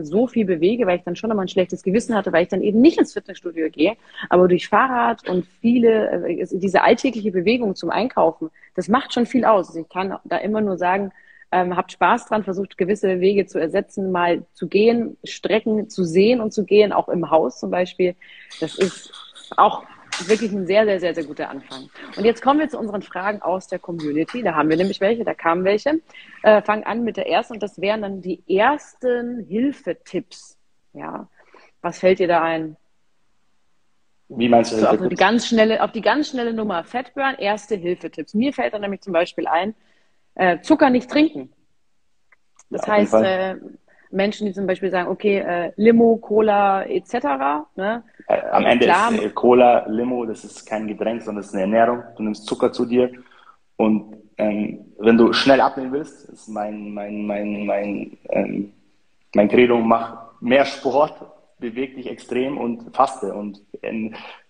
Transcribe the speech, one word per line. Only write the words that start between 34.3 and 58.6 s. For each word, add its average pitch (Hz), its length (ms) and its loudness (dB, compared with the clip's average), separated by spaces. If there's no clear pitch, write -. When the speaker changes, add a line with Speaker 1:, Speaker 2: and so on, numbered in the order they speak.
Speaker 2:
meinst 117 240 4
du 110 60 -4
Speaker 1:
So, 107 80 2
auf - 60 4
die - 80 2
Speaker 2:
Hilfetipps? 180 200 -2
Speaker 1:
ganz 220 280 2
schnelle, 220 360 2
auf 208 80 -4
die 226 100 -8
ganz 285 280 0
schnelle 233 240 -6
Nummer, 214 300 -4
Fatburn, 269 540 -6
erste 208 380 -4
Hilfetipps. 170 580 -8
Mir 254 200 0
fällt 240 200 -4
da 208 60 -6
nämlich 202 220 -8
zum 196 120 -10
Beispiel 170 340 -2
ein, 190 280 -2
äh, 175 260 2
Zucker 294 280 4
nicht 247 200 0
trinken. 285 420 0
Das - 180 -8
Speaker 2:
Ja, 214 60 0
auf 208 60 6
jeden - 20 4
Speaker 1:
heißt, 202 100 0
Speaker 2:
Fall. 214 140 6
Speaker 1:
äh, - 920 -6
Menschen, 202 320 -2
die 190 60 -6
zum 196 140 -6
Beispiel 185 240 -2
sagen, 180 180 -2
okay, 196 300 0
äh, 175 360 -4
Limo, 226 420 6
Cola, 202 680 2
et - 220 -4
cetera, 277 580 -2
ne? 220 280 -6
Speaker 2:
Äh, - 140 2
am - 140 4
Ende 120 200 4
Speaker 1:
Klar. 202 280 4
Speaker 2:
ist, 214 100 0
äh, 104 80 -2
Cola, 123 560 6
Limo, 120 380 -4
das 107 200 -10
ist - 200 -20
kein 107 220 -6
Getränk, 104 340 -4
sondern 104 200 -8
das 98 60 -12
ist - 60 -20
eine 98 100 -2
Ernährung. 117 400 2
Du 110 80 -8
nimmst 107 220 -6
Zucker 127 260 -2
zu 127 140 -4
dir 123 260 2
und, 107 380 0
ähm, 107 480 -4
wenn 113 180 4
du 113 160 6
schnell 135 260 4
abnehmen 131 320 0
willst, - 380 -8
ist - 180 -20
mein, 104 460 -10
mein, 104 320 -8
mein, 104 400 -6
mein, 101 520 -6
ähm, 101 420 -4